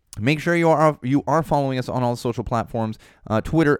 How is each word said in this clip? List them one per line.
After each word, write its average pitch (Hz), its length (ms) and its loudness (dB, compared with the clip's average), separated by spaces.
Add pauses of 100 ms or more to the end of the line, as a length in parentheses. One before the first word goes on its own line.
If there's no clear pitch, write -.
(180)
Make 143 220 0
sure 170 140 0
you 170 140 2
are, 156 320 2
you 135 240 0
are 151 160 2
following 139 380 -2
us 123 100 -6
on 123 140 -2
all 120 120 0
social 120 280 -4
platforms. 110 560 -4 (260)
Uh, 110 140 0
Twitter 151 400 2